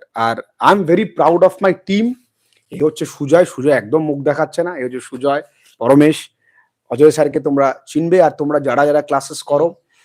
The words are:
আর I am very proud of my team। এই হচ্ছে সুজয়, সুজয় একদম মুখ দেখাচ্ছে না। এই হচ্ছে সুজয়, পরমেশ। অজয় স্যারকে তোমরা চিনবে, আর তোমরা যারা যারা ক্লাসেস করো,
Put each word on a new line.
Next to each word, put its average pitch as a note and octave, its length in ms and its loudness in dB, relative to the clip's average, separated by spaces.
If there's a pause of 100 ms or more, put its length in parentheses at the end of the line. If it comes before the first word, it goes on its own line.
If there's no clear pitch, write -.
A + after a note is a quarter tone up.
(140)
আর A2+ 220 -2 (280)
I C#3+ 100 6
am G3+ 80 0
very F3 220 0
proud E3 340 0
of F3+ 140 4 (100)
my F#3+ 120 2 (140)
team। A3+ 260 -2 (560)
এই C3+ 80 -16
হচ্ছে D#3 260 -2
সুজয়, D3 400 0
সুজয় D3 280 -2
একদম A#2+ 260 -2
মুখ D3+ 200 -4
দেখাচ্ছে D3 460 -4
না। F3+ 120 -10
এই C3 80 -8
হচ্ছে B2+ 160 -10
সুজয়, C#3 420 -6 (360)
পরমেশ। C#3+ 520 2 (600)
অজয় C#3 200 4
স্যারকে D3 300 0
তোমরা C#3 460 -2
চিনবে, E3+ 360 0
আর D#3 80 4
তোমরা D3 300 -4
যারা C3+ 260 0
যারা D3 160 0
ক্লাসেস C#3+ 400 -6
করো, D#3 320 -2 (300)